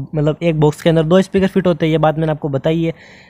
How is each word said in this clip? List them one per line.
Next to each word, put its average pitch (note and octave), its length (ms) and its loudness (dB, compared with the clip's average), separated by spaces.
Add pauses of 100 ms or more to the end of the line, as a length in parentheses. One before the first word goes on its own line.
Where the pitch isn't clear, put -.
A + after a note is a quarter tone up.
(140)
मतलब D3+ 280 0
एक D#3+ 180 0
बॉक्स D3 220 0
के E3+ 80 2
अंदर E3 140 2
दो F3 180 4
स्पीकर F#3+ 240 0
फिट F#3+ 200 -2
होते E3+ 200 0
हैं, D#3 40 0
ये D#3+ 80 0
बात D#3 200 0
मैंने D#3 140 -2
आपको D3+ 160 -6
बताई D#3+ 340 -2
है। E3 100 -2 (380)